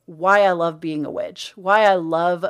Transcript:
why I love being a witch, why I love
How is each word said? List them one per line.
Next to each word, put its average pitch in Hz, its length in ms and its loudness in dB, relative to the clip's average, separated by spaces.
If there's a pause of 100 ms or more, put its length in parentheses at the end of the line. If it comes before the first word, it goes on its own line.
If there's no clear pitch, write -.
why 185 340 2
I 196 100 4
love 165 300 -4
being 156 240 -6
a - 60 -10
witch, - 440 -12
why 202 300 2
I 196 100 6
love 170 540 -2